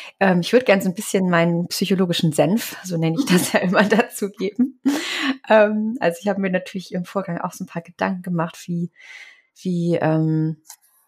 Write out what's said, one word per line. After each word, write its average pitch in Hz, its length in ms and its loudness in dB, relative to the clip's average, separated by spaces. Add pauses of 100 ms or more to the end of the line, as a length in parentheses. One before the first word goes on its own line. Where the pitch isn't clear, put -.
(200)
Ähm, 185 200 4
ich - 120 -2
würd 247 140 4
gern 190 160 4
so 190 60 0
ein 175 60 -2
bisschen 190 360 -2
meinen 170 380 2
psychologischen 175 640 0
Senf, 170 520 0
so 175 140 -4
nenne 160 200 0
ich 277 80 0
das 175 260 2
<laughs> - 0 -
ja 214 80 2
immer, 196 240 2
dazu 202 460 0
geben. 247 500 -4 (680)
Ähm, 214 520 4
also 170 200 0
ich 202 80 -4
habe 196 120 -2
mir 190 100 0
natürlich 180 420 -6
im 180 120 -4
Vorgang 185 340 -6
auch - 140 -6
so - 120 -12
ein - 40 -10
paar 170 140 -8
Gedanken 185 400 -4
gemacht, 170 440 -4
wie, 170 240 -4 (720)
wie, 170 340 0
ähm, 160 600 0 (500)